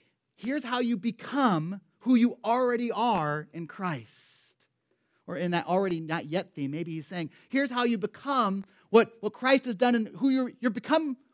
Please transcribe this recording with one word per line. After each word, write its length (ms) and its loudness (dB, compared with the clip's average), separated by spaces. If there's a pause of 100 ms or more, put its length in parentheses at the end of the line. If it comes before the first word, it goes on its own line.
(360)
"Here's 280 -4
how 140 -4
you 180 0
become 840 -2 (200)
who 140 2
you 300 4
already 480 0
are 600 0
in 140 -8
Christ." 480 -6 (1120)
Or 100 -10
in 140 -2
that 160 0
already 320 0
not 280 -6
yet 280 -6
theme, 160 -6
maybe 220 -6
he's 160 -10
saying, 220 -8 (180)
here's 220 0
how 120 -2
you 160 2
become 680 -2 (260)
what, 300 6
what 120 -6
Christ 320 2
has 100 -4
done 200 4
and 220 0
who 140 2
you're, 300 0
you're 100 0
become, 460 0 (180)